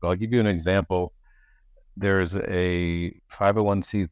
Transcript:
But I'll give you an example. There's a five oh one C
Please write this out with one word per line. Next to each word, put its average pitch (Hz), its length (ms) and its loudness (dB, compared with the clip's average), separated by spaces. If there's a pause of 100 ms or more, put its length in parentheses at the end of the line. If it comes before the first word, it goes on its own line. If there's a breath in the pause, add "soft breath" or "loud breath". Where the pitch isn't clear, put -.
But 87 80 -4
I'll 90 80 2
give 110 160 -4
you 120 80 4
an 107 80 4
example. 90 640 0 (840)
There's 95 400 0
a 87 760 -2 (140)
five 101 300 0
oh 110 60 2
one 101 200 0
C 98 280 -2